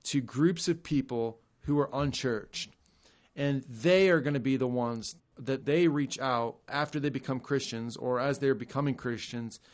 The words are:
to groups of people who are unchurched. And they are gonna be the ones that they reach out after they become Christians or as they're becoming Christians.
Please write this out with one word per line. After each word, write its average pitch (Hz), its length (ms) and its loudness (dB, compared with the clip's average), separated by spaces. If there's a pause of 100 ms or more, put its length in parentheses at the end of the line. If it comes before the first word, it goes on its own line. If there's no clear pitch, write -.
to 143 160 0
groups 151 480 2
of 165 140 -2
people 120 580 -2 (200)
who 147 180 0
are 139 160 2
unchurched. 131 800 -4 (640)
And 139 300 0
they 175 400 6
are 170 120 6
gonna 139 200 0
be 131 160 2
the 127 100 2
ones 120 480 -2 (240)
that 135 280 -4
they 165 220 4
reach 143 300 0
out 120 380 -2 (120)
after 147 300 -2
they 143 120 0
become 135 280 -4
Christians 120 580 -4
or 123 220 -2
as 135 200 0
they're 135 160 2
becoming 135 400 -2
Christians. 117 640 -8 (140)